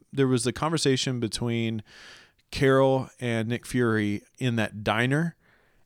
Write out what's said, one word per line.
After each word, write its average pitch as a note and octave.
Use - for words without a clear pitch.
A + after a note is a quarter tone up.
there C3+
was B2+
the B2
conversation C3+
between A2+
Carol C3+
and A2+
Nick A#2+
Fury A2
in B2
that G#2
diner, B2+